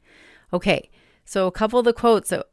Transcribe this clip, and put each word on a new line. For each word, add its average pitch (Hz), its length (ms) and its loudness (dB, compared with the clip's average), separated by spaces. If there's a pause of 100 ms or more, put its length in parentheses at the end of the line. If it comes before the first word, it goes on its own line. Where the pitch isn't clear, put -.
(540)
Okay. 180 360 -2 (340)
So 190 220 -4
a 180 60 -2
couple 220 260 -2
of 226 60 2
the 233 80 4
quotes 226 380 2
that - 220 -4